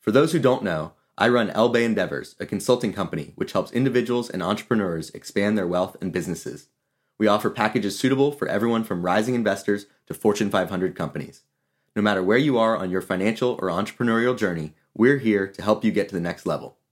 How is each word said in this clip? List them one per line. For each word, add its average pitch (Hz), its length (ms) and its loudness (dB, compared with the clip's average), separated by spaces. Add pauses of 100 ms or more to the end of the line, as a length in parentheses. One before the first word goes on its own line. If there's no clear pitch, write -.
For - 80 -2
those 143 220 4
who 165 80 0
don't 127 240 2
know, 80 300 -4 (260)
I 113 100 4
run 117 220 2
El 117 180 4
Bay 117 160 2
Endeavors, 92 540 -2
a - 80 -8
consulting 110 460 0
company 80 420 -6
which - 160 -6
helps - 200 -2
individuals 120 560 0
and 90 140 -6
entrepreneurs 95 720 -2
expand 104 440 -2
their 92 120 0
wealth 90 340 -2
and 92 100 -4
businesses. 82 580 -6 (500)
We 107 80 4
offer 104 240 2
packages 107 480 -2
suitable 135 320 2
for - 160 -6
everyone 113 380 0
from 87 200 -6
rising 107 300 0
investors 104 500 0 (220)
to - 80 -10
Fortune 104 340 0
five 92 220 0
hundred 92 240 -2
companies. 76 480 -8 (520)
No 104 60 0
matter 101 220 2
where 107 160 4
you 139 180 2
are 113 180 2
on 92 140 -4
your 90 120 0
financial 110 600 -2
or 95 60 -2
entrepreneurial 113 680 0
journey, 85 380 -4 (220)
we're 131 240 4
here 101 260 2
to 98 160 -14
help 107 240 0
you 104 60 4
get 95 180 -2
to 95 60 -12
the 87 40 -2
next 85 280 -6
level. - 320 -6 (120)